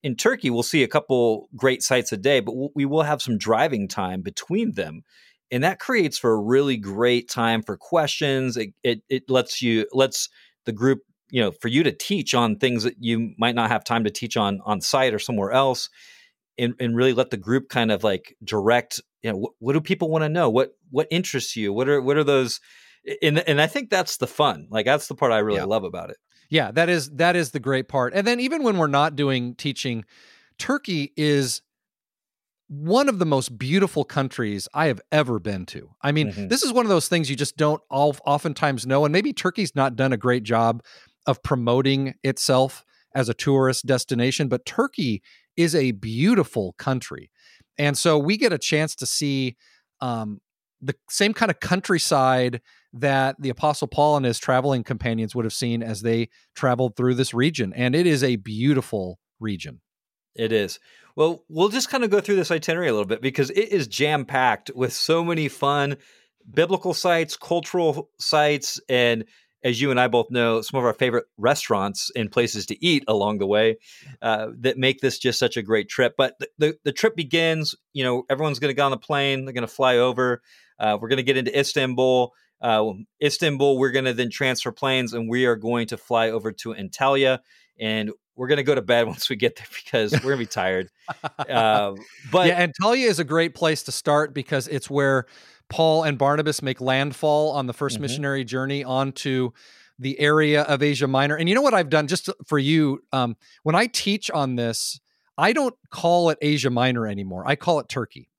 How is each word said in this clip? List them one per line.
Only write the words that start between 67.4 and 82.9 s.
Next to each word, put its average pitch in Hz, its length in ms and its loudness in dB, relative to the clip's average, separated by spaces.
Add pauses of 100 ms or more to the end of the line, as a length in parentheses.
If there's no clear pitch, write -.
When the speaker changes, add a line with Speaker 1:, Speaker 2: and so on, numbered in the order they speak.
Speaker 1:
sites, 147 720 0
and 120 380 2 (360)
as 123 200 0
you 139 100 2
and 123 80 2
I 123 80 4
both 117 240 2
know, 117 300 2
some 131 160 -6
of 123 80 0
our 117 80 2
favorite 120 320 0 (120)
restaurants 104 800 -2
and 110 160 -4
places 113 360 0
to 110 180 -6
eat 156 240 2
along 104 300 0
the 98 80 0
way, 110 300 4 (440)
uh, 110 260 -2 (120)
that 127 180 -2
make 131 240 2
this 135 180 -2
just - 180 -2
such 123 200 0
a 117 40 -4
great 104 280 0
trip. 123 280 0
But 131 220 0
the, - 80 -10 (100)
the, 151 280 0
the 143 80 -2
trip 220 240 0
begins, 160 580 0 (160)
you 135 140 -4
know, 127 240 -2
everyone's 139 300 -2
gonna 139 140 -2
get 139 100 0
on 139 80 2
the 131 60 -2
plane, 139 460 -2
they're 131 100 -12
gonna 120 140 -4
fly 127 300 2
over. 123 440 2 (380)
Uh, 107 220 0
we're 113 80 -8
gonna 131 140 0
get 131 120 2
into 131 240 0
Istanbul. 127 720 2 (280)
Uh, 110 240 2 (360)